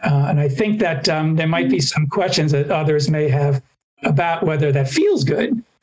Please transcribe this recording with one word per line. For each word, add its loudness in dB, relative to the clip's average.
uh, 2
and 0
I 0
think 0
that, 0
um, 0
there 0
might 0
be 0
some -2
questions 0
that 0
others 0
may 0
have 0
about 0
whether 0
that 0
feels 2
good. -2